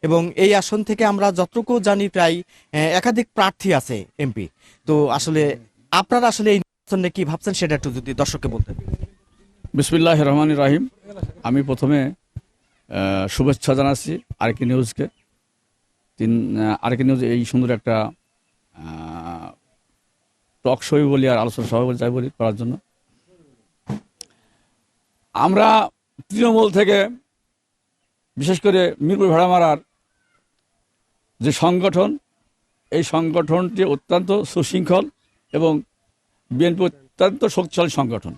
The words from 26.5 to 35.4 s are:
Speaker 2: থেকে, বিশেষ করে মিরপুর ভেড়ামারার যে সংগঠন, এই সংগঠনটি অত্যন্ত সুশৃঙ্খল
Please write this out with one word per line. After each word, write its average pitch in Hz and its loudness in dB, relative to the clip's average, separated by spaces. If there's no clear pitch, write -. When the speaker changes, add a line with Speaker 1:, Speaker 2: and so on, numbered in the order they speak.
Speaker 2:
থেকে, 202 4
বিশেষ 165 -2
করে 185 2
মিরপুর 190 2
ভেড়ামারার 170 4
যে 135 0
সংগঠন, 180 2
এই 160 0
সংগঠনটি 165 0
অত্যন্ত 185 0
সুশৃঙ্খল 180 0